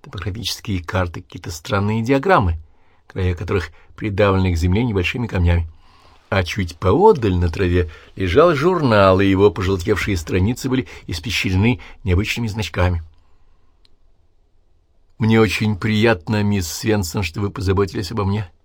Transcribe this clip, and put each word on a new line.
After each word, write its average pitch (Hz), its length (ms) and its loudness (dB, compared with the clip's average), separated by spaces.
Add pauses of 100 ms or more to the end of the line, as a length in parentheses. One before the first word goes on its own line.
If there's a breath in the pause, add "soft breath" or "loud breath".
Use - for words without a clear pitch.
топографические 95 800 -8
карты, 87 360 -4
какие-то - 300 -16
странные 104 520 -2
диаграммы, 123 560 2 (500)
края 92 260 -2
которых 90 360 -4 (260 soft breath)
придавлены 95 580 2
к - 20 0
земле 90 280 2
небольшими 113 420 -2
камнями. 87 420 2 (640 soft breath)
А 95 140 0
чуть 87 320 -6
поодаль 127 580 4
на 87 140 0
траве 90 420 0 (240 loud breath)
лежал 127 400 2
журнал, 127 680 4
и 98 60 4
его 98 240 4
пожелтевшие 98 680 -2
страницы 98 520 -2
были 131 180 -2 (220 loud breath)
испещрены 101 720 0 (240 loud breath)
необычными 98 420 0
значками. 92 560 -2 (2250)
«Мне 110 220 4
очень 107 360 0
приятно, 107 680 0
мисс 101 240 -2
Свенсон, 104 560 -4
что - 160 -8
вы 101 100 -4
позаботились 98 640 -2
обо 110 120 -4
мне», — 101 240 -4 (160)